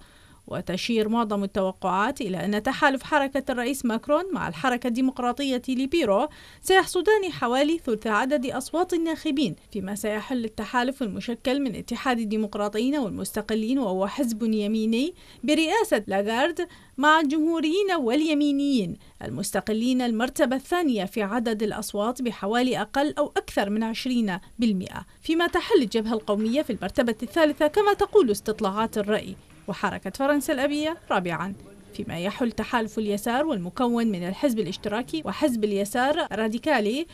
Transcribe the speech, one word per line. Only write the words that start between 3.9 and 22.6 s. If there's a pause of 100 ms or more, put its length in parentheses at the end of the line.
مع
الحركة
الديمقراطية
لبيرو (340)
سيحصدان
حوالي
ثلث
عدد
أصوات
الناخبين، (160)
فيما
سيحل
التحالف
المشكل
من
اتحاد
الديمقراطيين
والمستقلين،
وهو
حزب
يميني (300)
برئاسة
لاغارد، (300)
مع
الجمهوريين
واليمينيين (260)
المستقلين
المرتبة
الثانية
في
عدد
الأصوات
بحوالي